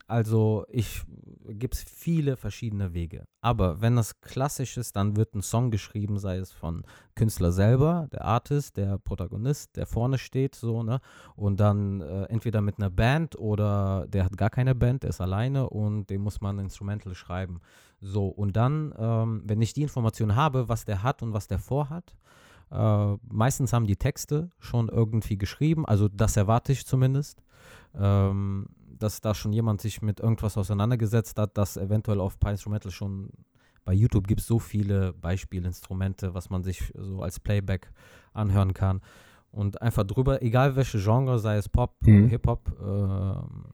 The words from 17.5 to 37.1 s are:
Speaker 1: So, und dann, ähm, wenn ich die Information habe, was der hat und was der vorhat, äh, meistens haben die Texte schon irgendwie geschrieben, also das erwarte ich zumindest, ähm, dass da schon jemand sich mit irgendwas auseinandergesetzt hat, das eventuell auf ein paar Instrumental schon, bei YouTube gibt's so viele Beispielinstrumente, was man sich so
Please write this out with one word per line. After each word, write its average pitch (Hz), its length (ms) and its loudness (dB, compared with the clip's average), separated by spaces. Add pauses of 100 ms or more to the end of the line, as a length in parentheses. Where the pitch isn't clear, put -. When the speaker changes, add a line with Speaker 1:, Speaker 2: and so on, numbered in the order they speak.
Speaker 1:
So, 98 240 -2
und 98 280 -2
dann, 147 420 0
ähm, 113 480 0
wenn 107 160 0
ich 110 120 0
die 143 100 -4
Information 113 520 0
habe, 131 340 0
was 113 160 -4
der 98 180 -4
hat 131 180 -2
und 110 120 -6
was 104 140 -6
der 95 120 -2
vorhat, 147 560 -6 (560)
äh, 104 440 2 (120)
meistens 117 460 0
haben 117 140 2
die 98 100 4
Texte 151 520 -2 (100)
schon 117 300 -2
irgendwie 107 480 0
geschrieben, 151 480 0
also 104 220 4
das 104 300 2
erwarte 113 340 2
ich 127 140 -2
zumindest, 135 580 0 (520)
ähm, 98 720 2 (300)
dass 107 240 -4
da 110 140 0
schon 107 180 -4
jemand 110 280 0
sich - 200 -6
mit 107 180 -2
irgendwas 110 380 0
auseinandergesetzt 107 800 0
hat, 104 180 -2
das 101 200 0
eventuell 101 420 0
auf 95 160 -2
ein - 40 -20
paar 104 120 2
Instrumental 104 400 -6
schon, 98 380 -8 (560)
bei 92 80 2
YouTube 101 340 4
gibt's 101 200 0
so 117 120 2
viele 98 540 0
Beispielinstrumente, 92 1200 -4
was 92 160 -8
man 92 140 -4
sich - 320 -4
so 95 260 -8